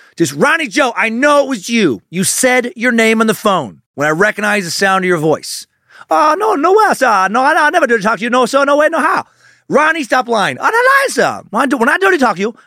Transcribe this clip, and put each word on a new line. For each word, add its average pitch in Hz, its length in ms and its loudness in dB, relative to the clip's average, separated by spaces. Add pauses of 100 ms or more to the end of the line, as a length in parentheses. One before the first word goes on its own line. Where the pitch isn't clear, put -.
(160)
Just, 139 180 -2
"Ronnie 285 340 0
Joe, 233 280 -2
I 202 140 -2
know 285 340 2
it 262 60 -4
was 214 180 -8
you. 190 420 0
You 180 140 -4
said 254 540 -2
your 233 160 -2
name 226 260 2
on 220 80 2
the 214 60 2
phone 143 480 -4 (140)
when 143 120 -2
I 156 40 2
recognized 208 560 -2
the 156 40 -8
sound 190 320 0
of 185 60 0
your 180 80 2
voice." - 500 -4 (440)
"Oh, 311 260 2
no, 427 160 0
no 330 200 2
way, 415 200 4
sir. 202 360 2
No, 240 120 -2
I, 285 140 2
I 302 160 2
never 330 160 2
dirty 226 160 0
talk 214 160 -2
to 196 40 -8
you. 240 60 -2
No, 254 160 2
sir. 277 200 0
No 285 120 2
way, 294 120 2
no 320 100 -4
how." 339 260 -2 (420)
"Ronnie, 302 360 0
stop 254 240 -2
lying." 185 320 -2
"I'm 294 120 0
not 466 140 2
lying, 554 240 2
sir. 143 400 -2
When 233 140 -2
I, - 20 0
do, 277 120 -2
when 233 120 0
I 330 80 0
dirty 370 220 2
talk 226 160 0
to 175 60 -6
you, 226 140 -4 (100)